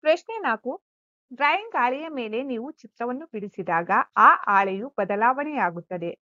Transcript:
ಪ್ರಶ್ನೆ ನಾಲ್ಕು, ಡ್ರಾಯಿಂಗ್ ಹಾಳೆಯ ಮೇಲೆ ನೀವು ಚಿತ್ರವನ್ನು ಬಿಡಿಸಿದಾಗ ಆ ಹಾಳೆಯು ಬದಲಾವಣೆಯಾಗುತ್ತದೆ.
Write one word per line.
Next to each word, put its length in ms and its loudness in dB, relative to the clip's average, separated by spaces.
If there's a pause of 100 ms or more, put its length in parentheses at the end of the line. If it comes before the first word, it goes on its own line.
ಪ್ರಶ್ನೆ 380 0
ನಾಲ್ಕು, 440 -4 (500)
ಡ್ರಾಯಿಂಗ್ 440 0
ಹಾಳೆಯ 320 0
ಮೇಲೆ 340 -6
ನೀವು 280 -6
ಚಿತ್ರವನ್ನು 560 -10
ಬಿಡಿಸಿದಾಗ 640 -4 (260)
ಆ 180 8
ಹಾಳೆಯು 640 0
ಬದಲಾವಣೆಯಾಗುತ್ತದೆ. 1300 -2